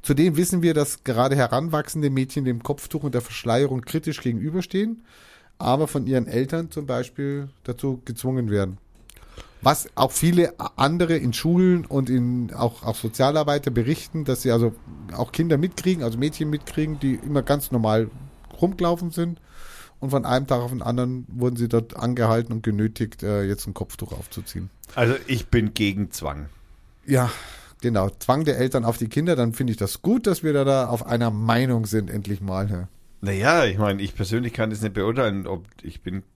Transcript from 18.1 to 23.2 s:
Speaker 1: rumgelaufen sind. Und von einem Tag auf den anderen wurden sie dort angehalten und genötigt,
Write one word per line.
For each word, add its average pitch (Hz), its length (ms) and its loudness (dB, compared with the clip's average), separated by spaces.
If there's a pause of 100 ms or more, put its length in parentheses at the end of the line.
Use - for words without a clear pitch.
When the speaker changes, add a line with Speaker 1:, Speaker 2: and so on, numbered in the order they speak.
Speaker 1:
rumgelaufen 175 480 0
sind. 170 320 -4 (580)
Und 135 120 -4
von 135 120 2
einem 135 220 0
Tag 127 160 2
auf 120 100 -4
den 127 120 -4
anderen 123 460 -2
wurden 123 260 0
sie 117 120 0
dort 113 280 0
angehalten 117 580 2
und 113 80 -4
genötigt, 107 640 -2